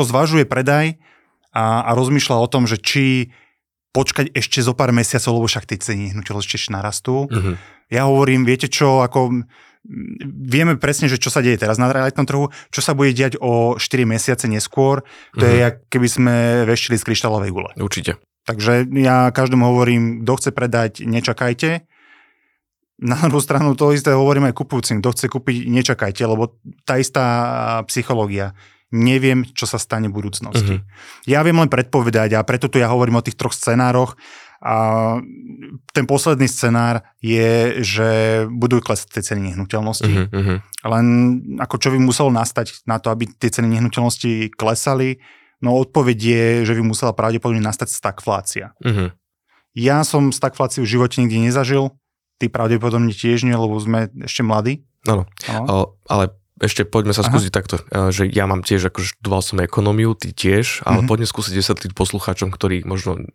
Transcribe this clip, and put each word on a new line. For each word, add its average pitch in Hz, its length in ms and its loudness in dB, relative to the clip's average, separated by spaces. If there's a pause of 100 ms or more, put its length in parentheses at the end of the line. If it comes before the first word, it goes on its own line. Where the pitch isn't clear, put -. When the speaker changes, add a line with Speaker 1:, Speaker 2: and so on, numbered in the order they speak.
Speaker 1:
zvažuje 147 400 2
predaj 143 500 0 (560)
a, 113 320 0
a 117 100 -2
rozmýšľa 127 440 2
o 117 100 2
tom, 127 180 2
že 110 140 -2
či 131 560 0 (560)
počkať 135 400 0
ešte - 300 -4
zo 120 100 0
pár 127 200 0
mesiacov, 120 440 2
lebo 117 120 0
však - 200 -4
tie 104 140 -6
ceny 104 180 -6 (100)
nehnuteľnosti 101 440 -8
ešte - 180 -6
narastú. 107 560 -4
Speaker 2:
Mhm. 95 320 -2 (300)
Speaker 1:
Ja 127 180 0
hovorím, 135 380 4
viete 127 220 2
čo, 131 360 4
ako 123 400 0 (920)
vieme 143 400 0
presne, 143 320 -2
že 131 100 2
čo 127 120 -2
sa 143 120 0
deje 123 160 4
teraz 107 200 0
na 123 120 2
realitnom 131 360 0
trhu, 139 200 -2 (240)
čo - 120 -8
sa - 120 0
bude 139 200 4
diať 131 240 0
o 117 400 0
štyri 123 280 0
mesiace 117 420 0
neskôr, 135 580 0 (280)
to 120 100 -2
je, 120 100 6
Speaker 2:
Mhm. 120 80 6
Speaker 1:
jak 120 140 2 (140)
keby 123 200 2
sme 123 260 2 (300)
veštili 117 320 0
z - 80 -2
kryštálovej 107 460 -2
gule. 90 260 -6
Speaker 2:
Určite. 95 400 -4 (280)
Speaker 1:
Takže 113 400 0 (100)
ja 127 340 4
každému 127 380 2
hovorím, 123 360 4 (180)
kto 113 140 0
chce 131 180 -2
predať, 120 400 0 (100)
nečakajte. 123 840 -2 (1120)
Na 123 220 -2
druhú 156 220 2
stranu 143 340 2
to 147 160 2
isté 147 200 2
hovorím 139 360 4
aj 120 80 0
kupujúcim, 123 440 -2
kto 123 120 0
chce - 160 -2
kúpiť, 123 300 -4 (100)
nečakajte, 120 560 0
lebo 113 320 0 (280)
tá 127 140 0
istá 131 280 0 (600)
psychológia. 101 680 -2 (360)
Neviem, 127 560 2
čo - 200 -10
sa 113 120 -4
stane 110 300 -4
v 101 80 -4
budúcnosti. 104 640 -2
Speaker 2:
Mhm. 98 60 -12 (420)
Speaker 1:
Ja 139 160 4
viem 170 140 4
len 165 100 6
predpovedať 120 680 2
a 107 100 2
preto 123 260 -2
tu 127 100 2
ja 120 80 4
hovorím 120 320 2
o 117 60 -2
tých - 100 -6
troch - 180 -6
scenároch. 123 640 0 (460)
A 113 580 0 (720)
ten 135 140 0
posledný 135 420 2
scenár 117 560 0 (160)
je, 113 340 2 (260)
že 110 300 0 (380)
budú 120 320 0
klesať 113 320 -4
tie 104 140 -6
ceny 98 260 -4
nehnuteľností. 107 600 -4
Speaker 2:
Mhm, 95 200 0
mhm. 98 240 -2 (280)
Speaker 1:
Len 113 240 2 (520)
ako - 180 -4
čo 135 140 2
by 131 80 2
muselo 131 320 4
nastať 113 540 -2
na 113 120 -2
to, 110 120 -4
aby 113 220 -2
tie - 200 -2
ceny 117 220 0
nehnuteľností 117 800 -2
klesali? 131 680 -2 (380)
No 123 200 0
odpoveď 123 420 2
je, 117 240 2 (200)
že 113 100 2
by 113 100 0
musela 113 280 0
pravdepodobne 113 500 -2
nastať 107 300 -4
stagflácia. 98 880 -6
Speaker 2:
Mhm. 98 320 -2 (640)
Speaker 1:
Ja 135 260 2
som 143 300 2
stagfláciu 131 500 -4
v 110 120 -2
živote 123 260 0
nikdy 113 260 2
nezažil, 135 460 0 (460)
ty 120 100 -2
pravdepodobne 117 640 0
tiež 117 320 -2
nie, 127 100 0
lebo 110 240 0
sme 113 300 -2 (120)
ešte - 220 -8
mladí. 110 400 -2 (240)
Speaker 2:
Áno. 98 220 0 (200)
Speaker 1:
Áno. 110 160 -4
Speaker 2:
O, 123 120 -2 (300)
ale 98 260 0 (260)
ešte 104 280 -2
poďme 104 260 0
sa 104 100 -2
Speaker 1:
Aha. 104 80 0
Speaker 2:
skúsiť 110 220 0
takto, 92 340 -4
e, 95 260 -2
že 95 160 0
ja 98 180 0
mám 95 160 0
tiež, 92 260 0
akože, 92 260 -4
študoval 95 280 -2
som 92 180 -4
ekonómiu, 104 560 0
ty - 160 -10
tiež, 117 520 -2
ale 110 180 2
Speaker 1:
Mhm. 127 80 0
Speaker 2:
poďme 110 180 0
skúsiť 104 260 -6
vysvetliť 95 400 -2
poslucháčom, 95 560 -4
ktorí 92 360 -4
možno 92 340 -6 (160)